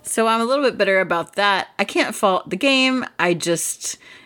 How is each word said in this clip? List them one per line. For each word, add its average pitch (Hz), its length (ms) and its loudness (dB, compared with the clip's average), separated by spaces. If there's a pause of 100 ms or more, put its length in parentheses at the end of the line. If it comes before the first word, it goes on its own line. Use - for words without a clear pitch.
So 226 240 0
I'm 226 140 2
a 233 60 0
little 269 180 0
bit 226 140 0
bitter 196 220 2
about 180 360 -2
that. 196 320 2 (100)
I 202 60 2
can't 254 300 -2
fault 190 340 0
the 185 80 -4
game. 262 480 2 (140)
I 175 160 2
just - 640 -4 (280)